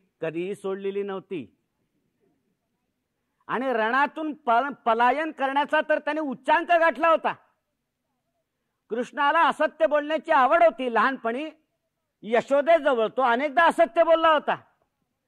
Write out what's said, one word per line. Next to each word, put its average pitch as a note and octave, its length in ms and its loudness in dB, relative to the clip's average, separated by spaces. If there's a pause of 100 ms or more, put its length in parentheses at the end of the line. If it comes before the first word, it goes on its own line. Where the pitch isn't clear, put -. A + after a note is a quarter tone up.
(200)
कधीही E3+ 340 -8
सोडलेली G3 480 -8
नव्हती F#3+ 560 -12 (1900)
आणि G#3+ 200 -4
रणातून C4 680 -2
पल-, B3 380 0
पलायन B3+ 600 0
करण्याचा C#4 560 -2
तर D4+ 100 2
त्याने D4+ 220 -6
उच्चांक D#4 520 -2
गाठला E4 360 2
होता. C4 260 0 (1600)
कृष्णाला C#4+ 580 0
असत्य D4+ 380 -2
बोलण्याची D4 460 -2
आवड D4+ 300 4
होती. C4 320 0
लहानपणी B3 560 -2 (720)
यशोदेजवळ C4+ 840 2
तो - 140 -4
अनेकदा C4+ 440 2
असत्य E4 380 2
बोलला E4 240 4
होता. C#4+ 280 2 (720)